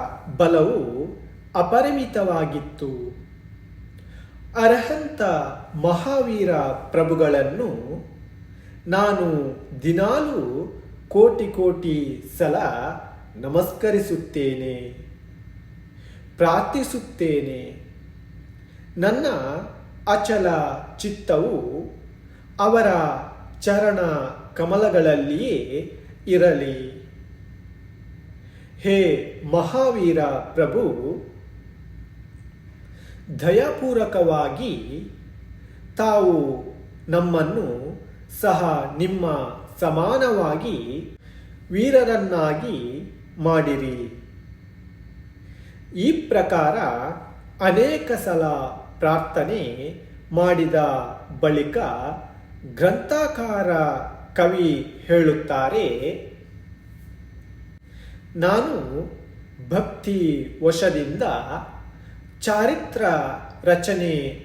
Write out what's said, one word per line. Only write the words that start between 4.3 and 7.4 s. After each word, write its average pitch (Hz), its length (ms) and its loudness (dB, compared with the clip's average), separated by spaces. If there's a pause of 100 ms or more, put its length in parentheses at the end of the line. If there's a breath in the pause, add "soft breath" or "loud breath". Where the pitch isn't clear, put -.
ಅರ್ಹಂತ 240 640 4 (540)
ಮಹಾವೀರ 202 720 2 (400)
ಪ್ರಭುಗಳನ್ನು 160 1120 2 (840 loud breath)